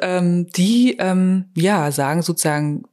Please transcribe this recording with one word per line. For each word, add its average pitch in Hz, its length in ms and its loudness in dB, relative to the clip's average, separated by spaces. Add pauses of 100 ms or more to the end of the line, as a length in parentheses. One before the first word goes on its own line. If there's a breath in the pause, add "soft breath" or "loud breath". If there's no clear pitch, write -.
ähm, 175 480 0
die, 233 480 2
ähm, 185 460 0 (100)
ja, 165 360 0
sagen 143 300 -2
sozusagen, 151 720 -2